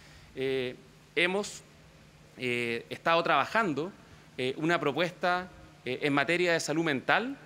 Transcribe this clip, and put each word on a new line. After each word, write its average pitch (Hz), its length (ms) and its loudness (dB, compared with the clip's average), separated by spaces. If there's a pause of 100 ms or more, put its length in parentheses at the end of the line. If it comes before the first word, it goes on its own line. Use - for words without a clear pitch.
(360)
eh, 131 400 -4 (400)
hemos, 185 460 -2 (760)
eh, 120 520 -4
estado 165 340 2
trabajando, 165 680 0 (460)
eh, 127 200 -2
una 165 220 2
propuesta, 175 680 -2 (340)
eh, 127 200 -4
en 147 100 2
materia 170 400 2
de 165 60 2
salud 156 240 0
mental, 165 640 0